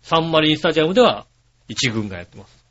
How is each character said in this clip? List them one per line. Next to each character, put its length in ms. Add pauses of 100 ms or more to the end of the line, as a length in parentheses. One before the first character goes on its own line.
サ 160
ン 120
マ 100
リ 120
ン 40
ス 60
タ 100
ジ 80
ア 60
ム 80
で 60
は、 260 (420)
一 220
軍 180
が 80
や 80
っ 20
て 100
ま 100
す。 240